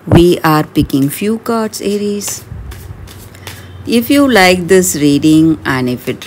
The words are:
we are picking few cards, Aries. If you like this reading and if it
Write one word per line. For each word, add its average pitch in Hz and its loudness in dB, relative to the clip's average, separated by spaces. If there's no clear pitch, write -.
we 175 4
are 151 2
picking 143 0
few 214 -4
cards, 220 -4
Aries. 202 -6
If 233 -2
you 285 4
like 185 4
this 180 2
reading 151 4
and 131 -2
if 123 -6
it - -6